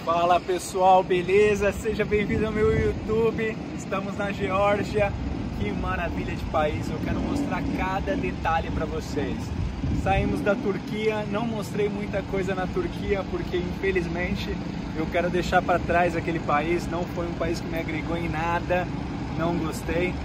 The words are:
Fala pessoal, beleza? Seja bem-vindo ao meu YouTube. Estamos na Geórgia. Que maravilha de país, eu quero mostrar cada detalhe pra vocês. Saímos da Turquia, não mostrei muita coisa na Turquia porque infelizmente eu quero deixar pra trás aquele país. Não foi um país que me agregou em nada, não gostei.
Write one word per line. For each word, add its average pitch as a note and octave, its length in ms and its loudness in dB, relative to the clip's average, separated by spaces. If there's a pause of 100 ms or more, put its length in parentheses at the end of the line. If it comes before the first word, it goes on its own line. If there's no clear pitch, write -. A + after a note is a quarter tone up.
Fala E3+ 360 4
pessoal, F#3 640 4
beleza? G3 680 4
Seja G#3+ 320 -2
bem-vindo G#3 440 2
ao G#3+ 40 -2
meu A3 240 2
YouTube. A3 800 0 (220)
Estamos G3 400 -4
na G3+ 140 -2
Geórgia. G3+ 840 2 (460)
Que G3+ 120 -2
maravilha F3+ 640 -2
de - 100 -4
país, D3+ 440 0
eu - 160 -2
quero - 140 0
mostrar - 420 0 (160)
cada F#3+ 380 -2
detalhe E3+ 560 0
pra F3 140 -2
vocês. C#3+ 520 -4 (680)
Saímos G3 380 2
da G#3 140 4
Turquia, G#3+ 760 0
não G#3+ 140 0
mostrei G#3 420 0
muita G3+ 360 -2
coisa F#3+ 300 -2
na F#3 140 -2
Turquia F#3 640 -2
porque F3+ 260 -2
infelizmente F3+ 1000 -2 (420)
eu D#3+ 80 -2
quero F3 240 0
deixar F3+ 320 4
pra F3+ 180 2
trás E3+ 360 2
aquele E3 240 -2
país. D#3 500 0
Não E3+ 140 -2
foi E3+ 240 -4
um E3+ 60 -4
país E3 280 -2
que E3 60 -8
me E3 120 -4
agregou D#3+ 380 -4
em E3+ 100 -2
nada, E3+ 600 0 (500)
não E3+ 180 0
gostei. E3 580 -2 (120)